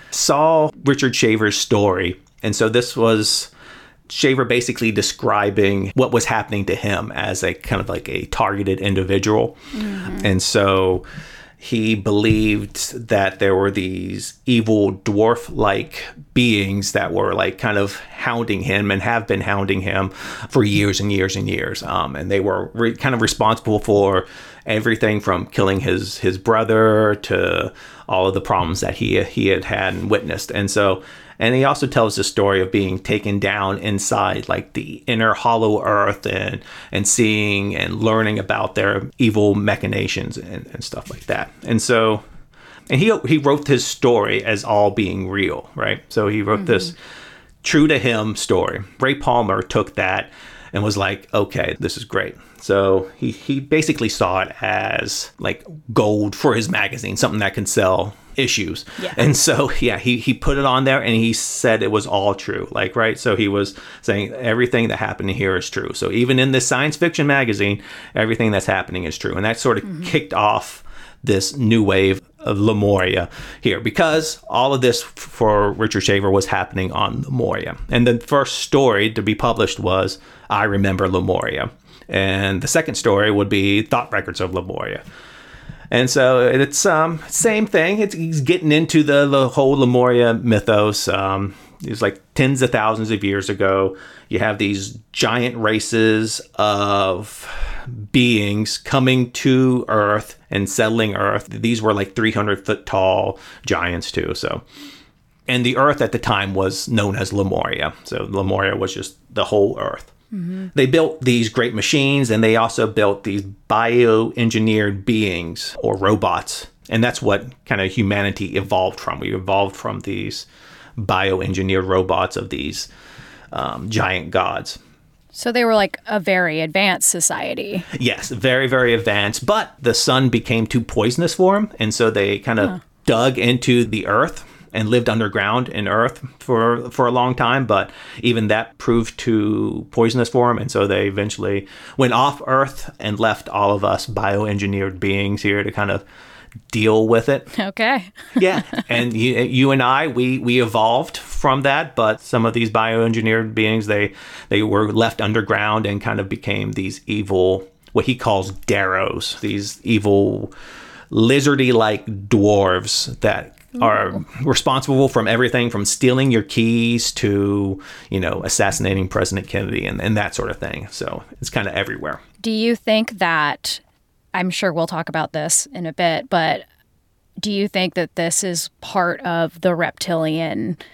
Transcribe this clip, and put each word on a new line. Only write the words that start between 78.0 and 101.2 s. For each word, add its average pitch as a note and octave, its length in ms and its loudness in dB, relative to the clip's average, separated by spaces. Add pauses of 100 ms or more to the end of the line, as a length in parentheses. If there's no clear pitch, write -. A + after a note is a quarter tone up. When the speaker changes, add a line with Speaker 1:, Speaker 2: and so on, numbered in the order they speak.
Speaker 1:
the A#2 120 4
first - 400 0
story A2+ 520 4
to A2+ 100 -4
be G#2 140 0
published A2+ 440 0
was F#2+ 380 0 (320)
I G2+ 140 2
Remember G2 460 0
Lemuria. F#2 600 -2 (380)
And F#2+ 540 0
the C#3+ 60 -4
second D#3 280 0
story G#2 340 2
would G2+ 200 2
be G2+ 340 2
Thought A#2+ 300 -2
Records F#2+ 260 -6
of F#2 140 -4
Lemuria. F2+ 500 -8 (880)
And B2+ 180 2
so B2+ 380 4
it's, C3+ 380 2
um, E3 420 2
same A3 400 0
thing. F#3+ 320 2
It's, G3+ 160 -2
he's E3 260 -2
getting D#3 300 2
into D#3 320 4
the, C#3+ 240 4
the C3+ 220 4
whole C3+ 280 4
Lemuria B2 580 6
mythos. G#2+ 720 2
Um, G2 460 -2 (300)
it - 60 -10
was, G#2+ 120 -6
like, G2+ 200 -2 (140)
tens C3+ 260 2
of B2 100 2
thousands A2 400 0
of G#2 120 -2
years G2 260 -2
ago. F#2+ 480 0 (320)
You A#2 100 -2
have G#2 200 0
these G2+ 380 -4 (160)
giant A#2+ 440 0
races A2 840 2 (140)
of G2+ 920 0 (640)
beings G#2+ 640 2
coming B2+ 540 2
to C3 560 2
Earth G#2 500 0 (140)
and G2 180 -2
settling A2 460 0
Earth. G2+ 340 -2